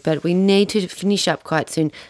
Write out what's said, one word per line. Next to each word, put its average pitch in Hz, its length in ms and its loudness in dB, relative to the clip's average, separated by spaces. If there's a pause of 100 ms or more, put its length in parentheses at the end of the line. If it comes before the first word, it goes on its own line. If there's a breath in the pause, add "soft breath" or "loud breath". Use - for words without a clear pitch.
but 156 200 -2
we 175 100 0
need 196 360 4
to 190 180 -2
finish 196 400 -2
up 160 160 -2
quite 160 260 -2
soon. 156 220 0 (180 loud breath)